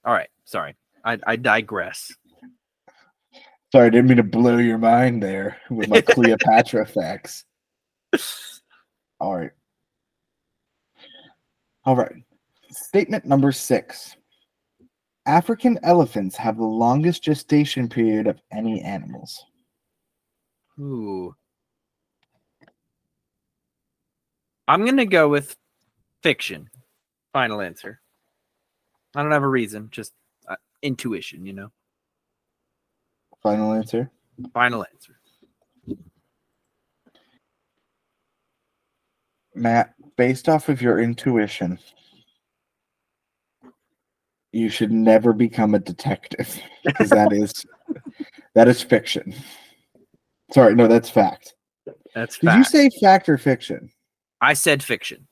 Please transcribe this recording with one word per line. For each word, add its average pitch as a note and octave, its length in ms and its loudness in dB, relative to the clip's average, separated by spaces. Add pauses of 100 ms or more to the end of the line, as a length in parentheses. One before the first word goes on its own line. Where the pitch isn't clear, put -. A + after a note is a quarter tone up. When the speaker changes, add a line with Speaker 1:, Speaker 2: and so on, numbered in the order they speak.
Speaker 1:
All A#2+ 100 0
right, - 180 -4 (140)
sorry. D2+ 300 -10 (300)
I, A2+ 220 -4
I A2+ 80 -2
digress. G#2+ 760 -4 (1600)
Speaker 2:
Sorry, B2 140 8
I A#2 60 6
didn't A#2+ 160 6
mean B2+ 100 6
to A#2 60 4
blow A#2+ 340 2
your A2+ 220 0
mind A#2+ 420 2
there G2 360 -8 (120)
with A2 200 -6
my A2+ 120 -2
Speaker 1:
<laughs> - 0 -
Speaker 2:
Cleopatra A2+ 880 0
facts. - 580 -10 (1700)
All G2 160 -6
right. E2 160 -10 (2250)
All C3 100 2
right. - 200 -2 (560)
Statement - 540 -2
number C#3 260 2
six. - 640 -6 (1120)
African A3 560 0
elephants A#2+ 520 0
have A2 220 -6
the A2+ 80 -4
longest B2 580 -2
gestation D3 640 -2
period A2 380 -2
of A2 160 -6 (100)
any A2 300 -6
animals. - 640 -14 (1300)
Speaker 1:
Ooh. G#2 560 -10 (3250)
I'm F3 180 2
gonna C4 200 2
go E3+ 240 2
with C#3+ 260 -4 (680)
fiction. G2 480 -4 (600)
Final A2+ 280 -4
answer. F#2 380 -14 (1120)
I C#3+ 100 -6
don't D3+ 100 -2
have C#3+ 100 0
a C#3 40 -2
reason, A2 440 -4
just, - 220 -16 (340)
uh, F#2+ 80 -12 (260)
intuition, G#2+ 640 -10
you G2 60 -16
know? G2 180 -18 (1700)
Speaker 2:
Final G#2+ 300 -2
answer? A2+ 360 -4 (440)
Speaker 1:
Final A#2+ 320 -2
answer. - 340 -20 (4000)
Speaker 2:
Matt, A#2 400 0 (220)
based B2+ 320 0
off D#3 220 0
of C3 120 0
your A#2 180 2
intuition, A2+ 800 -2 (2750)
you A2+ 160 -2
should G#2+ 220 -2
never A2+ 420 4
become G#2+ 420 0
a G2 40 2
detective, - 800 -8 (360)
'cause G#2 140 -2
that G#2+ 240 4
is, G#2 320 -4 (220)
<laughs> - 680 -16
that A#2 140 8
is B2 140 2
fiction. - 520 -2 (1160)
Sorry, A2+ 240 8
no, A#2 120 6
that's A#2 220 4
fact. - 460 0 (580)
Speaker 1:
That's A2+ 260 -10
Speaker 2:
Did C#3 140 2
you B3+ 100 4
Speaker 1:
fact. - 80 -2
Speaker 2:
say C#4+ 180 6 (120)
fact F#3+ 280 4
or D3 80 4
fiction? - 520 -4 (520)
Speaker 1:
I C3+ 120 4
said C#3+ 300 0
fiction. - 480 -8